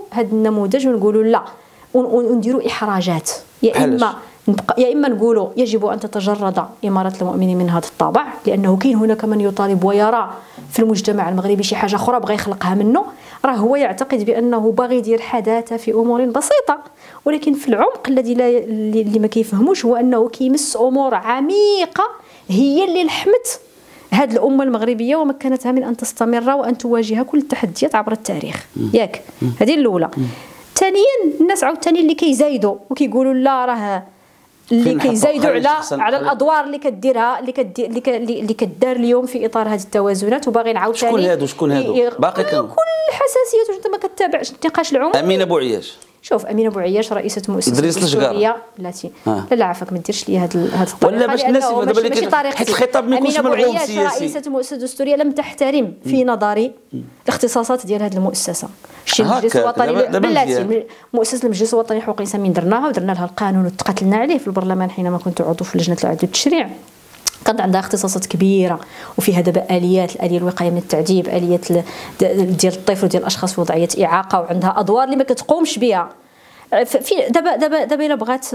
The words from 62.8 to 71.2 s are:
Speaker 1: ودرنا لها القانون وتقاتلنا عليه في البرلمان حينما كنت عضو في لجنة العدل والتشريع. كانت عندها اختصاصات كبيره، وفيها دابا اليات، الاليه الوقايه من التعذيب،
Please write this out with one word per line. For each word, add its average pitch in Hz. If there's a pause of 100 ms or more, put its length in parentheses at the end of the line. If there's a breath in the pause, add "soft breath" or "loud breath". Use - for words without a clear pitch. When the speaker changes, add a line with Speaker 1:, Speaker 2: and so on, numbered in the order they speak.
Speaker 1:
ودرنا 196
لها 175
القانون 190
وتقاتلنا 190
عليه 277
في 262
البرلمان 185
حينما 180
كنت 175
عضو 165
في 185
لجنة 170
العدل 170
والتشريع. 254 (760)
كانت 220
عندها 190
اختصاصات 190
كبيره، 185 (380 loud breath)
وفيها 180
دابا 180
اليات، 180
الاليه 175
الوقايه 175
من 175
التعذيب، 175